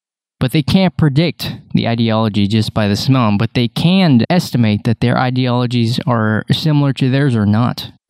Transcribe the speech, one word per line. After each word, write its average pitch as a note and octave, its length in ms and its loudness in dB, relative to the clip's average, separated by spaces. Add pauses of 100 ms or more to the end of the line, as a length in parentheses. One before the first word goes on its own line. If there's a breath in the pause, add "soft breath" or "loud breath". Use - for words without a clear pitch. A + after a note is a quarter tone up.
(380)
But C3 120 -2
they D#3 120 0
can't F#3+ 340 2
predict D3+ 580 -2 (180)
the A2+ 140 0
ideology A2 600 0
just G#2+ 260 -2
by G#2+ 140 0
the G2+ 80 0
smell, A#2 420 0
but A2 160 -4
they B2 140 0
can E3 600 2
estimate A#2 540 0
that A2+ 160 -2
their B2 180 0
ideologies B2 880 -2
are G#2+ 460 0
similar C#3+ 440 0
to C3 140 -2
theirs C3+ 280 0
or G#2+ 100 2
not. G#2+ 460 -2 (180)